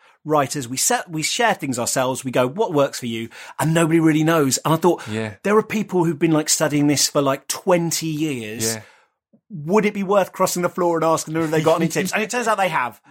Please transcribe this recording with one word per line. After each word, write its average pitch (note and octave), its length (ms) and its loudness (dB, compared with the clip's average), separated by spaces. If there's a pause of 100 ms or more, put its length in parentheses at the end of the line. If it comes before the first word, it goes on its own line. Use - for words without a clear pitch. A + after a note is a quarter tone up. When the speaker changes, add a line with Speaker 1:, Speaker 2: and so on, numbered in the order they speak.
(220)
Speaker 1:
writers, C#3+ 460 -2
we B2+ 80 -6
set, A#3+ 340 -2
we D#3+ 120 -6
share A3+ 320 0
things C3 240 -4
ourselves, B2+ 460 -2
we C3 60 -6
go, B2+ 160 2
"What F#3 260 -2
works C#3+ 280 0
for B2+ 60 -8
you?" A2+ 240 -6 (280)
And D#3+ 140 0
nobody E3 260 4
really D#3 260 4
knows. D#3 400 2
And D3+ 100 2
I - 20 2
thought, E3 320 2
Speaker 2:
Yeah. A2 340 -6
Speaker 1:
there G#3 140 2
are G#3+ 60 4
people F#3+ 420 -2
who've D#3+ 140 0
been, D#3+ 140 2
like, D#3 180 2
studying D3 360 2
this C#3+ 220 2
for, D3 140 0
like, C#3 260 -2
twenty E3+ 600 0
years. A2+ 680 -4
Speaker 2:
Yeah. A2 80 -10 (680)
Speaker 1:
Would F3+ 380 0
it G#3 80 0
be G3 80 -6
worth F#3 300 0
crossing F3+ 300 -2
the F3 60 -2
floor F3 300 0
and D#3+ 60 0
asking D#3+ 300 0
them E3 100 0
if D#3 60 -4
they D#3+ 120 0
got D#3+ 180 4
any E3+ 80 0
tips? D#3+ 240 -4
And G3+ 100 -2
it G#3+ 60 -6
turns A#3+ 180 -4
out G#3+ 120 0
they F#3+ 100 0
have. B2+ 320 -4 (100)